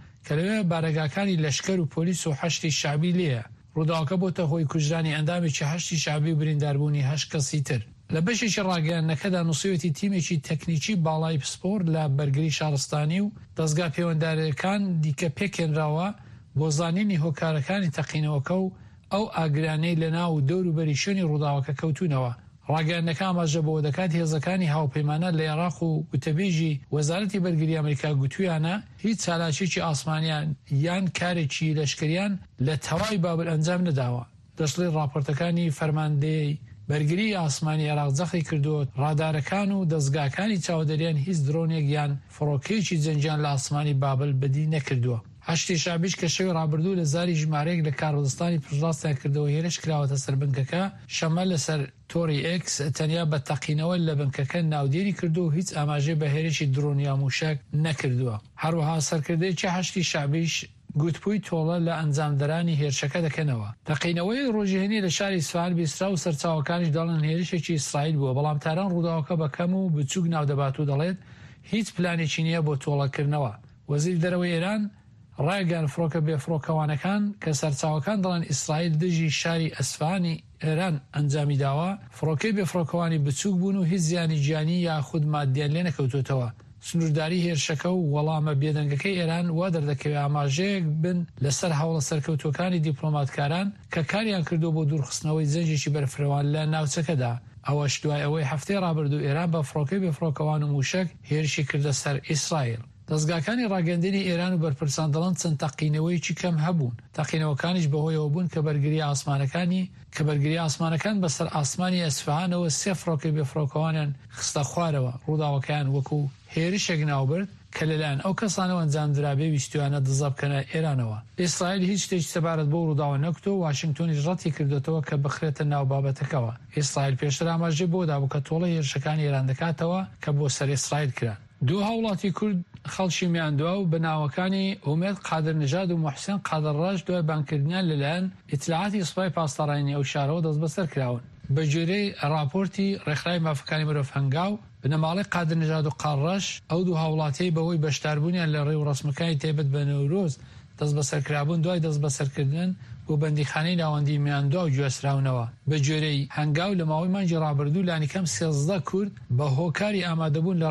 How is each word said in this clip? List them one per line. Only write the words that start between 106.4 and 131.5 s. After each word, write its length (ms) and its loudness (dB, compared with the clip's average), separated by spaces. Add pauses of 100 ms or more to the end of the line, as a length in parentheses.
کەم 140 0 (100)
هەبوون. 300 0 (220)
تەقینەوەکانیش 760 0
بەهۆیەوە 400 0
بوون 200 0
کە 120 -2
بەرگری 420 0
ئاسمانەکانی، 760 0 (320)
کە 120 -2
بەرگری 360 2
ئاسمانەکان 600 0
بەسەر 320 -2
ئاسمانی 500 0
ئەسفهانەوە 640 0 (120)
سێ 200 0
فڕۆکەی 380 0
بێفڕۆکەوانیان 760 0 (240)
خستە 340 -2
خوارەوە. 440 0 (120)
ڕووداوەکەیان 680 0
وەکو 240 0 (360)
هێرشێک 460 0 (100)
ناوبرد 380 0 (260)
کە 140 -2
لەلایەن 360 0
ئەو 140 2
کەسانەوە 420 0
ئەنجامدرا 580 2
بێ 140 2
ویستویانە 540 0
دزە 260 0
بکەنە 260 -2 (120)
ئێرانەوە. 460 0 (240)
ئیسرائیل 480 0
هیچ 160 2
شتێکی 280 -2
سەبارەت 400 0
بۆ 140 2
ڕووداوە 380 2
نەکوتۆ 280 -2
و 100 2
واشنگتۆنیش 640 0
ڕەتی 280 0
کردوتەوە 520 0
کە 160 -2
بخرێتە 480 -2
ناو 200 2
بابەتەکەوە. 640 0 (240)
ئیسرائیل 440 0
پێشتر 300 0
ئاماژەی 420 2
بۆ 60 2 (120)
دابوو 220 0
کە 140 0
تۆڵە 260 0
هێرشەکانی 520 0
ئێران 260 2
دەکاتەوە 500 0 (220)
کە 140 -4
بۆ 80 2 (120)
سەر 180 0
ئیسرائیل 420 -2
کران. 200 -2 (300)